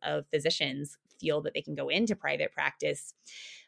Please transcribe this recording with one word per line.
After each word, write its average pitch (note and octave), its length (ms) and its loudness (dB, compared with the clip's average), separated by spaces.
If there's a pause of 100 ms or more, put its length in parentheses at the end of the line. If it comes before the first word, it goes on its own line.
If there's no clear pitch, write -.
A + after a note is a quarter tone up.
of D3+ 300 0
physicians D3 680 0 (220)
feel D3+ 220 2
that D3+ 120 -2
they D#3 80 -2
can D3+ 140 -6
go C#3+ 120 -2
into G3+ 280 4
private D3 360 0
practice, D3 600 -2 (540)